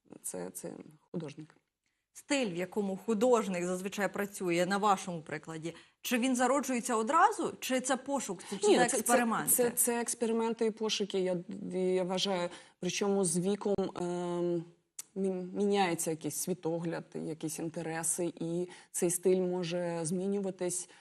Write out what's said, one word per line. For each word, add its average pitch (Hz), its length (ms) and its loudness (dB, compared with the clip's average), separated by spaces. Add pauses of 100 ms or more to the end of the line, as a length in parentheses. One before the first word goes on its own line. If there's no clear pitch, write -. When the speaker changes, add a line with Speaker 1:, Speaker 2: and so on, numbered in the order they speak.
(220)
Speaker 1:
це, - 280 -8
це - 220 -10 (380)
художник. 156 460 -10 (560)
Speaker 2:
Стиль, 262 400 -2
в 165 40 -6
якому 190 400 -2
художник 202 680 2
зазвичай 185 480 -2
працює, 185 560 0
на 202 100 2
вашому 190 440 2
прикладі, 160 520 -8 (260)
чи 247 180 0
він 254 180 2
зароджується 254 600 2
одразу, 320 640 4
чи 254 200 -2
це 262 160 0
пошук, 254 540 -4
чи, 202 60 -6
чи 415 120 2
Speaker 1:
Ні, 359 80 8
Speaker 2:
це 247 80 6
Speaker 1:
це, 240 60 2
це, 277 80 0
Speaker 2:
експерименти? 226 540 2
Speaker 1:
це, 240 180 4
це 233 300 2
експерименти 226 680 0
і 220 40 2
пошуки, 208 500 -2
я, 185 160 2 (420)
я 185 260 2
вважаю. 185 440 0 (320)
Причому 196 440 2
з 175 140 2
віком, 202 360 0 (220)
ем, 175 680 0 (500)
мі-, 190 400 -2
міняється 196 560 2
якийсь 156 260 -4
світогляд, 165 680 -4 (100)
якісь 160 440 -6
інтереси, 165 840 -4
і 170 280 -2 (220)
цей 175 200 0
стиль 185 300 4
може 175 640 -2
змінюватись. 185 840 -2 (120)